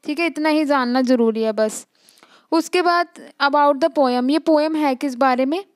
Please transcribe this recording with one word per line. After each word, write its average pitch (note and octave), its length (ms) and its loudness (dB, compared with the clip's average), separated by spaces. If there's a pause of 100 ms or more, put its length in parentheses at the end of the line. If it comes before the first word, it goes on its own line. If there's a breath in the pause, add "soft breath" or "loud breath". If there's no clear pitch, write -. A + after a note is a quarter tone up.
ठीक D4+ 140 -6
है, E4+ 80 0
इतना D4+ 220 -4
ही D#4 160 2
जानना C4 380 0
ज़रूरी A3+ 400 2
है A3 100 -2
बस। G#3+ 340 -4 (640 soft breath)
उसके E4 300 0
बाद F4 240 0 (360)
about C#4+ 320 2
the D4+ 240 -2
poem, B3 320 0
ये D#4 80 2
पोएम D#4 380 0
है C#4+ 180 0
किस C4 200 -6
बारे B3+ 300 0
में? E4+ 200 -4 (120)